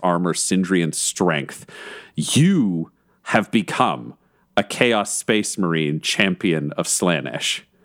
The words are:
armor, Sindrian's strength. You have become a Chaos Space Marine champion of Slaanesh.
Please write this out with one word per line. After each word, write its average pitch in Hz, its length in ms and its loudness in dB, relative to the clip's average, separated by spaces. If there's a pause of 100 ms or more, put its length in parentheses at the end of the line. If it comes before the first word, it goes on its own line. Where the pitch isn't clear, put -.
armor, 87 300 2
Sindrian's 90 640 0
strength. - 680 -2 (500)
You 123 760 2 (320)
have - 280 0
become 87 640 -2 (420)
a 101 60 2
Chaos 113 520 2
Space - 420 0
Marine 80 440 0
champion 87 720 0
of 85 120 -4
Slaanesh. 69 760 -2 (240)